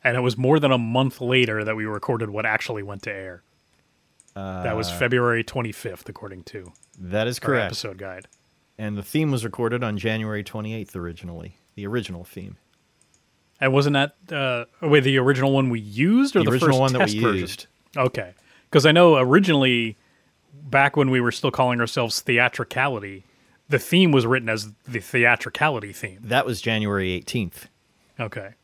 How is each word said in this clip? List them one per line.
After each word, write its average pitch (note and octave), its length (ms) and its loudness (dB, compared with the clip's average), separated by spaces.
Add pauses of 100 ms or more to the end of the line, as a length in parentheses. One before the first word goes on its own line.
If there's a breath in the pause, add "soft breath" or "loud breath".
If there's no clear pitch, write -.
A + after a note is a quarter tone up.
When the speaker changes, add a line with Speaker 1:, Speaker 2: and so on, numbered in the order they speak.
Speaker 1:
And B2 140 2
it B2+ 40 0
was B2 160 0
more C3 220 4
than C#3+ 120 4
a B2+ 60 4
month A#2+ 440 0
later A#2+ 420 2
that A2 120 -4
we A2 100 -6
recorded A2 440 -4
what G#2+ 160 -6
actually A2 380 -4
went G2+ 200 -14
to A2 80 -10
air. F#2+ 320 -14 (920)
That F#2 420 -6
was A2 140 -4
Speaker 2:
Uh, F2 80 -8
Speaker 1:
February A#2+ 460 0
twenty-fifth, A2 680 -10
according F#2+ 360 -16
to F#2 260 -18 (280)
Speaker 2:
that G2 280 -4
is A#2+ 120 -6
Speaker 1:
our - 60 -10
Speaker 2:
correct. B2 220 0
Speaker 1:
episode G2+ 300 -10
guide. F#2+ 300 -16 (500)
Speaker 2:
And G#2+ 200 -6
the G2+ 60 -8
theme D#3 280 -2
was B2 120 -2
recorded A#2 400 -4
on G#2+ 140 -4
January A2 460 -4
twenty-eighth A2 520 -10
originally, E2+ 640 -12 (180)
the G2+ 120 -12
original G2 360 -8
theme. F2+ 340 -18 (1000)
Speaker 1:
And C3+ 140 0
wasn't C#3+ 200 4
that, C#3 220 0 (200)
uh, B2+ 300 -4 (220)
wait, D3 140 6
the C3+ 180 2
original C3+ 320 2
one C3+ 180 2
we A#2 100 -2
used E3+ 560 2
or G3+ 40 4
Speaker 2:
The D#3 60 2
Speaker 1:
the - 60 4
Speaker 2:
original C3 180 4
Speaker 1:
first C3 100 4
Speaker 2:
one C3 140 2
that B2+ 60 0
Speaker 1:
test G#2+ 140 2
Speaker 2:
we G#2+ 80 -4
Speaker 1:
version? G#2+ 200 2
Speaker 2:
used. - 260 -10 (280)
Speaker 1:
Okay. B2 380 -2 (380 soft breath)
'Cause D3 160 6
I D3+ 40 8
know E3 260 8
originally, C3 800 4 (560)
back C#3 440 0
when C3+ 140 4
we B2+ 100 4
were A#2+ 100 2
still C3 200 -2
calling B2 280 0
ourselves A#2 420 -2
Theatricality, A#2+ 1000 -2 (460 soft breath)
the D3 80 0
theme F3 340 4
was C3 140 4
written A#2+ 240 -2
as A2 200 -6 (180)
the A#2+ 120 -8
Theatricality A#2+ 960 0
theme. F#2+ 300 -14
Speaker 2:
That A#2+ 240 2
was A#2+ 140 -4
January G#2 500 0
eighteenth. F2+ 560 -6 (520)
Speaker 1:
Okay. G#2 320 -10 (120)